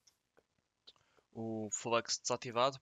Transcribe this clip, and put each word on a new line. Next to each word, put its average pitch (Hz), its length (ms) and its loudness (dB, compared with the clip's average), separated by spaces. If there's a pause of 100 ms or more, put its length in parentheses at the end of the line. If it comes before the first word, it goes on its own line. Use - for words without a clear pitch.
(1300)
o 110 400 -6
Flux - 480 0
desativado, 127 640 0